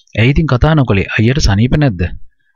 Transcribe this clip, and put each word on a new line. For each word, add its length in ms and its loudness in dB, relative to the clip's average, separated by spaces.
"ඇයි 160 2
ඉතින් 160 0
කතා 280 2
නොකළේ? 360 0
අයියට 320 0
සනීප 320 0
නැද්ද?" 280 0